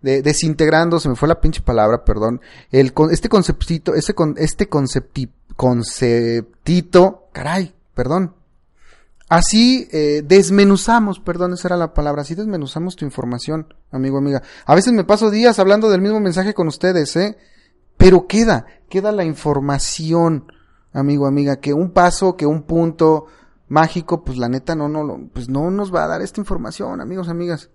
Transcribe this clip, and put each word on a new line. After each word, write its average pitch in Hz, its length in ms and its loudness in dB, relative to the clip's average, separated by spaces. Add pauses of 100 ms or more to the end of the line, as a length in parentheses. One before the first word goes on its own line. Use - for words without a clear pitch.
de-, 135 180 0
desintegrando, 156 800 2
se 151 80 -4
me 123 80 -2
fue 143 120 0
la 165 120 0
pinche - 220 -2
palabra, 113 420 0
perdón, 110 380 -2 (280)
el 131 220 2
con-, 156 180 2
este 165 200 -2
conceptito, - 640 0
ese 175 180 -2
con-, 151 240 -2
este 160 320 -2
concepti-, 135 640 -4 (240)
conceptito, 123 1800 0
caray, 165 420 -6 (200)
perdón. 156 400 -4 (960)
Así, 226 640 4
eh, 151 340 0
desmenuzamos, 196 920 4
perdón, 175 320 -4
esa 180 160 -6
era 180 80 -2
la 165 180 -4
palabra, 147 280 -2
así 147 120 -8
desmenuzamos 180 600 -8
tu - 80 -10
información, 135 680 -8 (200)
amigo, 135 260 -2
amiga. 139 240 -2 (240)
A - 80 6
veces 202 180 4
me 208 120 2
paso 208 260 2
días 220 300 4
hablando 208 280 4
del 190 120 2
mismo 214 180 0
mensaje 190 340 -2
con 180 140 -2
ustedes, 165 480 -2
¿eh? 202 240 -2 (580)
Pero 185 300 8
queda, 208 400 0 (220)
queda 196 240 -2
la 208 100 -2
información, 156 1300 -2 (420)
amigo, 139 360 0
amiga, 143 320 0
que 143 120 -4
un 175 200 -2
paso, 180 440 2
que 151 80 -6
un 151 200 -2
punto 165 600 0 (420)
mágico, 160 560 -2
pues 131 120 -8
la 120 120 -4
neta 131 260 -6
no, 147 140 -4
no, 151 160 -6
no, - 280 -10
pues 123 160 -10
no 143 220 -2
nos 190 240 -4
va 160 80 0
a 156 60 -2
dar 165 140 -6
esta 196 180 -10
información, 180 600 -8
amigos, 180 280 -8
amigas. 170 460 -8